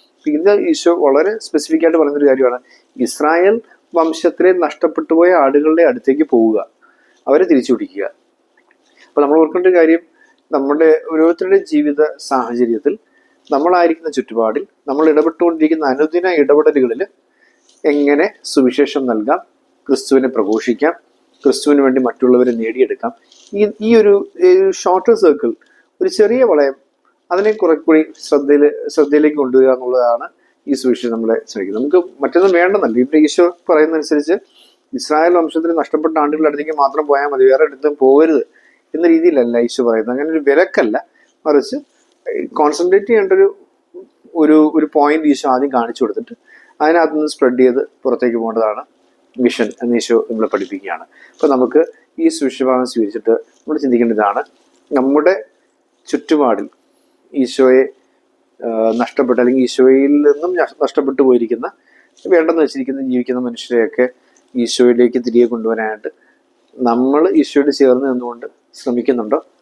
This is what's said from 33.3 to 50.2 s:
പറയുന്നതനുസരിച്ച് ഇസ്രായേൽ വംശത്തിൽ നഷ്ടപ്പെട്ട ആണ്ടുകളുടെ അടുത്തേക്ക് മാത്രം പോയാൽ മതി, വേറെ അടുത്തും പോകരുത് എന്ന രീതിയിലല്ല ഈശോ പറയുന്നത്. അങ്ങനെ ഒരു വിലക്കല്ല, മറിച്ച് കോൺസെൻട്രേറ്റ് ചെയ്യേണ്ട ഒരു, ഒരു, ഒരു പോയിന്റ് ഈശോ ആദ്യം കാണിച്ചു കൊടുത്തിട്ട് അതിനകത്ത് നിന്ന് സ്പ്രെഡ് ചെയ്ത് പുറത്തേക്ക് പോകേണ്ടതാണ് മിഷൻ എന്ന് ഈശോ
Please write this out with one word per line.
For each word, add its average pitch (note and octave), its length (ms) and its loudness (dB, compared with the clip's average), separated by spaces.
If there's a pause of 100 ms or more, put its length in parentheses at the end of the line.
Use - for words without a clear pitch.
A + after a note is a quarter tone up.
പറയുന്നതനുസരിച്ച് D#3 680 0 (640)
ഇസ്രായേൽ D#3 400 0
വംശത്തിൽ E3 320 -4 (100)
നഷ്ടപ്പെട്ട D#3+ 420 -4
ആണ്ടുകളുടെ D3+ 280 0
അടുത്തേക്ക് D3+ 320 -6
മാത്രം D3 260 -2
പോയാൽ C#3+ 240 0
മതി, C3 180 2
വേറെ C#3+ 160 2
അടുത്തും C#3+ 360 -4
പോകരുത് C#3+ 400 4 (500)
എന്ന E3 200 -2
രീതിയിലല്ല C#3+ 440 2 (100)
ഈശോ B2 220 -4
പറയുന്നത്. A2+ 260 -2
അങ്ങനെ D3+ 200 -6
ഒരു D#3 120 -2
വിലക്കല്ല, C#3 480 0 (500)
മറിച്ച് D3+ 320 0 (840)
കോൺസെൻട്രേറ്റ് F3+ 500 0
ചെയ്യേണ്ട G3+ 280 2
ഒരു, G3 100 4 (920)
ഒരു, D3+ 140 4 (220)
ഒരു D#3 180 0
പോയിന്റ് D3+ 360 0
ഈശോ C3+ 220 -2
ആദ്യം C3+ 200 -2
കാണിച്ചു A#2+ 300 -4
കൊടുത്തിട്ട് A#2 300 -8 (480)
അതിനകത്ത് D#3 360 0
നിന്ന് D3+ 160 -4
സ്പ്രെഡ് B2+ 300 0
ചെയ്ത് B2+ 180 2 (220)
പുറത്തേക്ക് A#2+ 400 -2
പോകേണ്ടതാണ് A2 380 -4 (540)
മിഷൻ A#2+ 320 0 (160)
എന്ന് A#2+ 160 0
ഈശോ A2+ 180 0 (120)